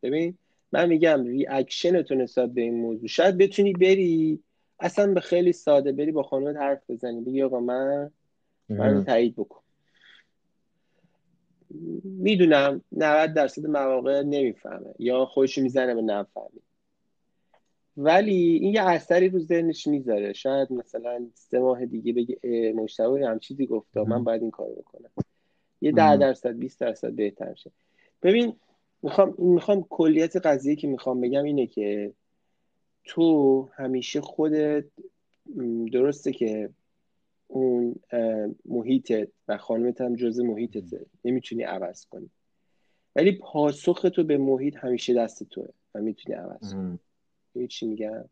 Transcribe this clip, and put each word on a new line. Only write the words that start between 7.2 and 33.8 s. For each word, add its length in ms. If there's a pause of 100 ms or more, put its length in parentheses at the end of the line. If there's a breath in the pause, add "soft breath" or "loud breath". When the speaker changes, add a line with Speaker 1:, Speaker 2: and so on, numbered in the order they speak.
Speaker 1:
بگی: 220
"آقا 180
من، 500 (580)
منو 240
Speaker 2:
مهم. 120
Speaker 1:
تایید 320
بکن." 240 (2500 soft breath)
می‌دونم 760 (120)
نود 400
درصد 340
مواقع 560
نمیفهمه 760
یا 280
خودشو 360
می‌زنه 320
به 80
نفهمی، 580 (1400)
ولی 380
این 400
یه 80
اثری 460
رو 100
ذهنش 480
می‌ذاره. 460
شاید 400
مثلاً 600
سه 240
ماه 280
دیگه 260
بگه: 300
"اه، 300
مجتبی 500
هم 160
چیزی 280
گفته، 340
من 80
Speaker 2:
مهم. 160
Speaker 1:
باید 180
این 80
کارو 240
بکنم." 360 (680)
یه 120
Speaker 2:
مهم. 240
Speaker 1:
ده 0
درصد، 360
بیست 280
درصد 320
بهتر 420
شه. 160 (520)
ببین، 340 (460)
می‌خوام، 360
می‌خوام 520
کلیت 460
قضیه 400
که 120
می‌خوام 320
بگم 240
اینه 220
که 460 (920)
تو 680
همیشه 460